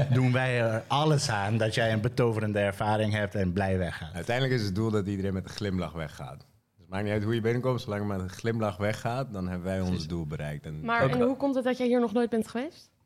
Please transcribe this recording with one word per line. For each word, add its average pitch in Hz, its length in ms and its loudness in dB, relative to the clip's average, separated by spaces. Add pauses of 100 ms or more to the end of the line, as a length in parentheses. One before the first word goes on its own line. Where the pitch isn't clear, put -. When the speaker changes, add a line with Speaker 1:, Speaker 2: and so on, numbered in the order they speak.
(140)
Speaker 1:
doen 127 180 6
wij 127 300 2
er 113 260 2
alles 143 420 4
aan 107 280 0
dat 110 180 2
jij 113 180 2
een 107 80 0
betoverende 107 580 2
ervaring 104 540 2
hebt 104 220 -2
en 95 180 2
blij 95 240 2
weggaat. 85 360 -4
Speaker 2:
Uiteindelijk 123 460 0
is 107 60 0
het 98 100 -2
doel 110 160 2
dat 104 160 2
iedereen 98 260 -2
met 92 100 -2
een - 60 -12
glimlach 92 440 -2
weggaat. 76 460 -10
Dus - 400 -20
het 85 100 -20
maakt 95 140 -4
niet 104 100 0
uit 107 100 0
hoe 110 120 0
je 117 60 -2
binnenkomt, 120 400 0
zolang 101 200 -4
je 104 60 -2
met 98 120 -2
een 92 100 -4
glimlach 110 480 -2
weggaat, 117 560 -2
dan 92 140 -4
hebben 90 200 -4
wij 95 120 0
ons 92 100 0
Speaker 3:
Precies. 85 180 -2
Speaker 2:
doel 82 180 -4
bereikt. 76 400 -8
En 78 200 -10
Speaker 4:
Maar, 233 180 0
Speaker 3:
Ook 135 80 2
Speaker 4:
en 247 100 0
hoe 254 160 0
komt 277 180 0
het 262 80 -2
dat 254 140 0
jij 254 100 0
hier 247 120 4
nog 233 140 0
nooit 240 160 2
bent 220 180 0
geweest? - 420 -10 (160)